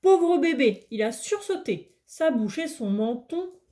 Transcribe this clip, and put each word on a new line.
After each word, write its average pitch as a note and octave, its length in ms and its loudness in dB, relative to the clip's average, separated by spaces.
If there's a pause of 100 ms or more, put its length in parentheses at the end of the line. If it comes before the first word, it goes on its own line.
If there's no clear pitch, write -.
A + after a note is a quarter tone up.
Pauvre F4 360 6
bébé, C4+ 540 2
il A3 120 -4
a A#3 100 -2
sursauté. - 800 -6 (100)
Sa D#4+ 260 0
bouche G#3+ 260 -2
et D#4+ 100 -4
son A#3+ 220 -8
menton A#3+ 600 -4 (220)